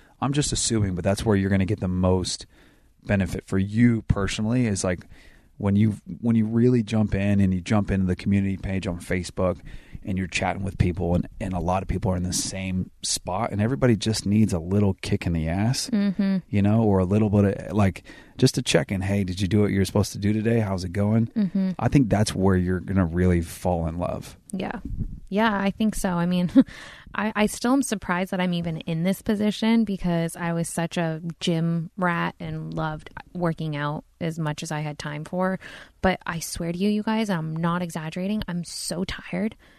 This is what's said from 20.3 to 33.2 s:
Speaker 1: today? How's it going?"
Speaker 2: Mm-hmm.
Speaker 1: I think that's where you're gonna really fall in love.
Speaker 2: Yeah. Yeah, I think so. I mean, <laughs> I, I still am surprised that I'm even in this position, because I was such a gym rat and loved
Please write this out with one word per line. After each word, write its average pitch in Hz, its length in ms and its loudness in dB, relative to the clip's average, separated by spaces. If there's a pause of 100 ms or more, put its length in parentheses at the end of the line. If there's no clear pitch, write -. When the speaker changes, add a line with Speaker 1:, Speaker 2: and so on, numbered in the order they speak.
Speaker 1:
today? 110 280 0
How's 95 260 -2
it 85 80 -8
going?" 107 320 2 (100)
Speaker 2:
Mm-hmm. 190 440 0
Speaker 1:
I 117 100 0
think 135 180 4
that's 104 280 2
where 95 200 4
you're 90 240 0
gonna 95 260 0
really 87 360 2
fall 85 460 -2
in 82 100 -6
love. - 400 -8 (160)
Speaker 2:
Yeah. 196 260 -6 (500)
Yeah, 208 300 0
I 196 120 0
think 220 240 -2
so. 190 160 -2
I 170 160 0
mean, 180 220 0 (340)
<laughs> - 320 -18
I, 214 200 -2
I 214 120 2
still - 260 -2
am 277 100 2
surprised 185 480 -4
that 185 80 -2
I'm 180 140 0
even 170 240 -4
in 165 260 -4
this 190 200 0
position, 220 600 2
because 175 540 -2
I 170 160 -4
was 165 160 -2
such - 280 -4
a 160 240 -2 (200)
gym 165 560 0
rat 175 420 -2
and 160 340 -8
loved 156 360 -6 (240)